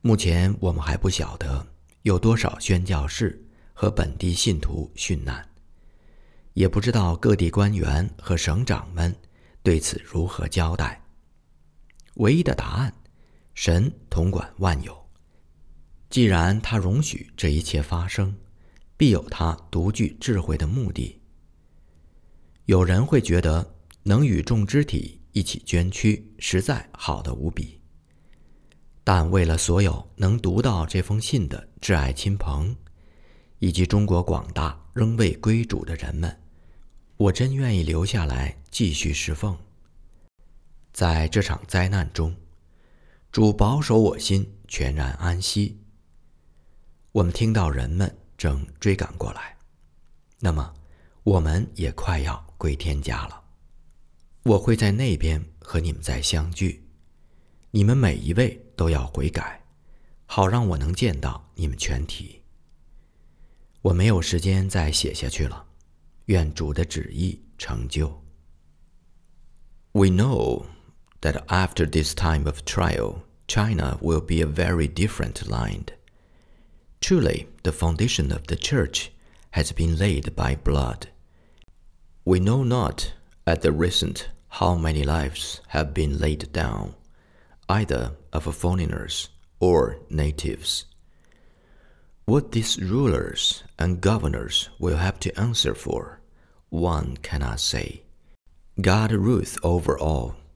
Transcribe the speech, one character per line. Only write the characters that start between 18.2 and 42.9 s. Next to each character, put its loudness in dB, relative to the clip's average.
必 6
有 4
他 -2
独 0
具 -2
智 0
慧 -2
的 -2
目 -2
的。 -6
有 6
人 4
会 4
觉 2
得 0
能 4
与 2
众 0
肢 2
体 -6
一 -2
起 -6
捐 0
躯， 0
实 0
在 -4
好 -6
得 -6
无 -4
比。 -8
但 4
为 4
了 2
所 2
有 0
能 2
读 0
到 0
这 -2
封 -2
信 -2
的 -10
挚 2
爱 2
亲 -2
朋， -2
以 2
及 2
中 2
国 2
广 -2
大 -4
仍 0
未 2
归 0
主 -6
的 -6
人 -8
们， -4
我 4
真 0
愿 0
意 2
留 0
下 -2
来 -4
继 0
续 -2
侍 -4
奉。 -4
在 2
这 2
场 -2
灾 0
难 -2
中， -2